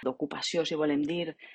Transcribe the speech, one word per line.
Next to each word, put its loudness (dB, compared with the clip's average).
d'ocupació, 0
si -2
volem 4
dir, -2